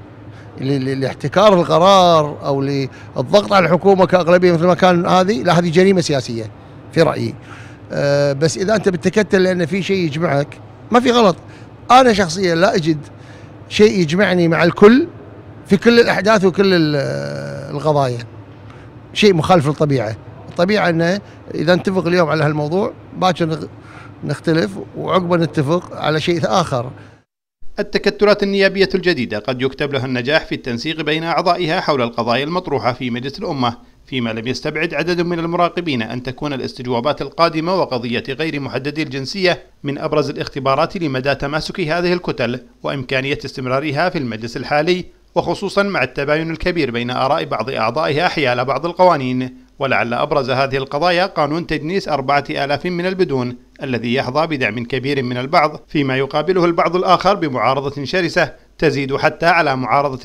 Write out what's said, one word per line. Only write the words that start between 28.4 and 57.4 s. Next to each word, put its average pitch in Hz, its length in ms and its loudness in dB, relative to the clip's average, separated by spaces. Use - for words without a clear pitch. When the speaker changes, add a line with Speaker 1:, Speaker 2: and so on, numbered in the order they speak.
Speaker 2:
النيابية 196 520 2
الجديدة 143 440 -2
قد 127 220 -4
يكتب 135 320 -2
لها 127 120 -2
النجاح 131 400 0
في 160 100 -6
التنسيق 135 460 -6
بين 156 220 -2
أعضائها 170 580 0
حول 143 200 0
القضايا 117 420 -2
المطروحة 143 500 -2
في 127 160 -6
مجلس 123 300 -6
الأمة، 160 380 -4
فيما 120 280 -4
لم 113 140 -6
يستبعد 156 460 -4
عدد 170 280 -2
من 175 180 -2
المراقبين 170 600 -2
أن 123 220 -8
تكون 135 300 -8
الاستجوابات 123 680 -4
القادمة 160 540 -2
وقضية 120 540 -2
غير 143 300 -4
محددي 135 440 -6
الجنسية 143 600 -2
من 139 140 -6
أبرز 151 320 0
الاختبارات 147 680 -2
لمدى 135 380 -2
تماسك 151 440 -6
هذه 175 340 -2
الكتل 127 460 -4
وإمكانية 139 640 -4
استمرارها 135 640 -2
في 185 80 -4
المجلس 117 400 -6
الحالي. 160 480 0
وخصوصا 175 440 -2
مع 180 200 -2
التباين 147 480 -2
الكبير 160 400 -2
بين 120 200 -4
آراء 135 340 0
بعض 127 240 -6
أعضائها 139 580 0
حيال 127 380 0
بعض 135 200 -4
القوانين، 135 720 0
ولعل 117 340 0
أبرز 139 360 -2
هذه 131 280 -2
القضايا 170 480 0
قانون 160 420 -2
تجنيس 160 400 -4
أربعة 143 420 0
آلاف 143 360 -4
من 180 200 -4
البدون 143 500 -2
الذي 120 300 -4
يحظى 131 340 -2
بدعم 123 380 -4
كبير 135 380 -4
من 123 140 -6
البعض، 151 500 -2
فيما 135 300 -2
يقابله 151 480 0
البعض 170 300 0
الآخر 185 400 2
بمعارضة 135 720 -2